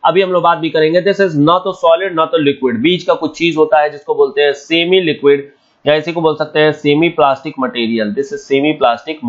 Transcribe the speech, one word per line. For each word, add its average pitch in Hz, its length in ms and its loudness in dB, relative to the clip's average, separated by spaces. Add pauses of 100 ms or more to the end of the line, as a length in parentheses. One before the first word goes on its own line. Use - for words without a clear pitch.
अभी 175 180 2
हम 180 100 -2
लोग 175 100 0
बात 170 160 2
भी 160 120 -4
करेंगे, 160 320 2
this 196 180 0
is 170 220 0
not 180 260 2
a 185 80 -4
solid, 175 420 0
not 160 160 0
a 160 80 2
liquid, 127 380 -2
बीच 175 240 0
का 175 100 0
कुछ - 240 -8
चीज 165 180 -2
होता 156 240 2
है 151 100 0
जिसको 147 240 -8
बोलते 139 280 0
हैं 143 100 2
सेमी 170 480 0
लिक्विड 143 500 0 (360)
या 147 80 4
इसी 156 180 -4
को 170 80 -4
बोल 160 160 0
सकते 156 240 -4
हैं 151 120 4
सेमी 151 380 0
प्लास्टिक 143 500 0
material। 113 540 -4
This - 200 -6
is 139 100 -8
semi 139 340 0
plastic 139 500 -2